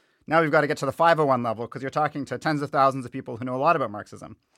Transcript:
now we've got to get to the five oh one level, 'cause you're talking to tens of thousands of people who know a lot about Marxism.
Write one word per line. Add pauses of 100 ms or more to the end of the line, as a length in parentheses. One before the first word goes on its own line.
(260)
now
we've
got
to
get
to
the
five
oh
one
level,
'cause
you're
talking
to
tens
of
thousands
of
people
who
know
a
lot
about
Marxism. (200)